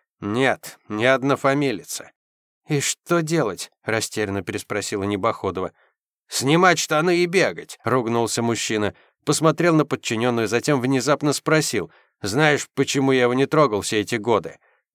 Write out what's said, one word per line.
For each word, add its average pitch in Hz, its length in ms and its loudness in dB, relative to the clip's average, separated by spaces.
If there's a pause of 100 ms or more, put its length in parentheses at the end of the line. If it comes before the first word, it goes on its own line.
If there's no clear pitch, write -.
(200)
«Нет, 110 580 -2 (100)
не 107 180 -2
однофамилица». 135 1080 0 (560)
«И 147 120 0
что - 420 -2
делать?» — 151 480 -2 (140)
растерянно 104 580 -2
переспросила 101 600 -6
Небоходова. 98 720 -4 (560)
«Снимать 165 500 2
штаны 170 400 0
и 175 80 2
бегать!» — 156 580 -2
ругнулся 117 580 0
мужчина. 110 520 -2 (300)
Посмотрел 160 500 2
на 151 120 4
подчинённую, 117 640 0
затем 120 320 0
внезапно 135 520 0
спросил: 147 580 -2 (300)
«Знаешь, 139 540 0
почему 135 380 0
я 127 100 4
его 123 120 2
не 135 120 2
трогал 131 340 2
все 107 200 -2
эти 110 160 -2
годы?» 104 420 0 (360)